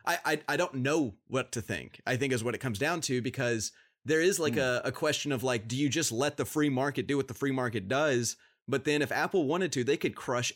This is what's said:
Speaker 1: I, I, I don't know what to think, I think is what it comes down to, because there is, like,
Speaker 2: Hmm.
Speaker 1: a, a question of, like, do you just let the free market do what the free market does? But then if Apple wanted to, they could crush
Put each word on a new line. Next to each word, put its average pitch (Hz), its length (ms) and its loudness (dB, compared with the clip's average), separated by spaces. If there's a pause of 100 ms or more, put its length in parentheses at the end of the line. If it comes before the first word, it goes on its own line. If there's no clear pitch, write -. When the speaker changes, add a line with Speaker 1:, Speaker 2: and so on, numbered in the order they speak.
Speaker 1:
I, 170 200 2
I, 156 240 0
I 143 80 0
don't 175 180 -2
know 135 400 0 (120)
what 123 260 -2
to 117 80 -4
think, 82 440 -8
I 127 120 2
think 131 160 0
is 110 100 0
what 117 120 -2
it 104 40 -8
comes 117 200 -4
down 160 220 0
to, 123 200 0
because 120 500 -2 (340)
there 156 140 4
is, 180 200 4
like, 151 160 2
Speaker 2:
Hmm. 151 40 2
Speaker 1:
a, 127 260 2
a 131 60 0
question 147 400 0
of, 123 120 0
like, 120 240 0
do 127 100 -2
you 143 120 2
just 156 220 0
let 139 260 0
the 147 80 0
free 151 240 2
market 131 380 0
do 139 100 0
what 135 100 -2
the 117 80 -10
free 139 180 -2
market 120 340 -2
does? 127 480 2 (320)
But 131 160 0
then 147 180 2
if 127 100 0
Apple 165 340 2
wanted 165 280 0
to, 131 100 2
they 143 140 2
could 131 180 -2
crush 123 400 -2